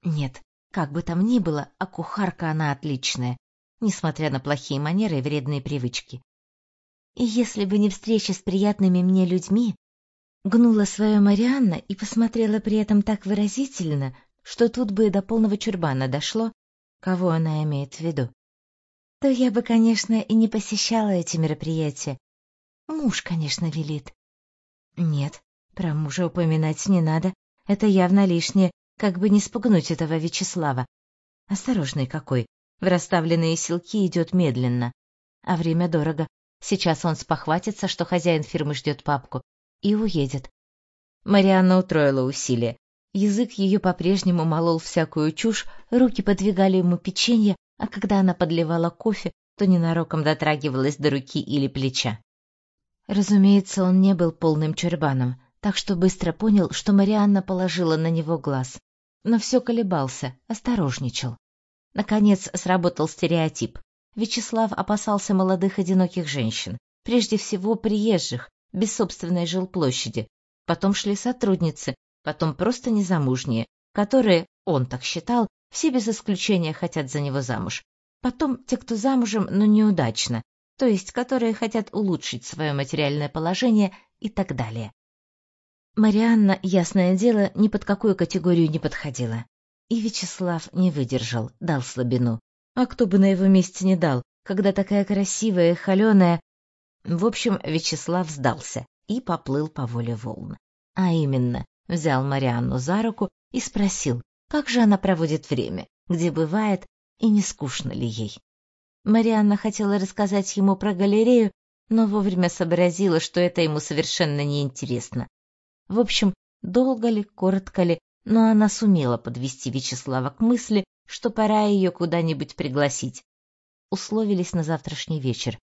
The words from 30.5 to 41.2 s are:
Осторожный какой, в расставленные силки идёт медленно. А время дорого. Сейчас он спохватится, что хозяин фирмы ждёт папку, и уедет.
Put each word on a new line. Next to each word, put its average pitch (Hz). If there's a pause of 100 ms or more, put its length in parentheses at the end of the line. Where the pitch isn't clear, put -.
Осторожный 180
какой, 131 (360)
в -
расставленные 165
силки 175
идёт 170
медленно. 123 (500)
А 185
время 165
дорого. 160 (340)
Сейчас 175
он 160
спохватится, 175
что -
хозяин 165
фирмы 151
ждёт 139
папку, 139 (400)
и 202
уедет. 151 (760)